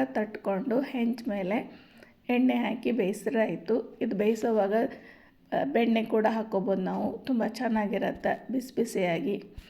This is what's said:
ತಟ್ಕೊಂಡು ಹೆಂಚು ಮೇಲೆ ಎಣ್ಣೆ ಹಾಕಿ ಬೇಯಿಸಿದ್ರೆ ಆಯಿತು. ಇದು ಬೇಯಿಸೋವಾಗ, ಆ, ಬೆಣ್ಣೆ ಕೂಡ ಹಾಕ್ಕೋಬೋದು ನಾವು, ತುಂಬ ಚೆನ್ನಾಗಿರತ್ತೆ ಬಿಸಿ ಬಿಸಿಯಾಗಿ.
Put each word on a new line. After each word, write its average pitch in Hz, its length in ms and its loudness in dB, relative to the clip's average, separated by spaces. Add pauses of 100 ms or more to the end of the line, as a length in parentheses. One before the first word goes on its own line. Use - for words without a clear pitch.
ತಟ್ಕೊಂಡು 214 720 -2
ಹೆಂಚು 233 500 -2
ಮೇಲೆ 202 560 -4 (440)
ಎಣ್ಣೆ 247 240 4
ಹಾಕಿ 233 380 0
ಬೇಯಿಸಿದ್ರೆ 226 500 0
ಆಯಿತು. - 600 -2
ಇದು 226 140 -2
ಬೇಯಿಸೋವಾಗ, 214 580 2 (800)
ಆ, - 100 2
ಬೆಣ್ಣೆ 226 400 2
ಕೂಡ 220 260 2
ಹಾಕ್ಕೋಬೋದು 196 520 0
ನಾವು, 190 360 -2
ತುಂಬ 233 300 0
ಚೆನ್ನಾಗಿರತ್ತೆ 220 1040 -2
ಬಿಸಿ 247 240 -4
ಬಿಸಿಯಾಗಿ. 202 680 0 (260)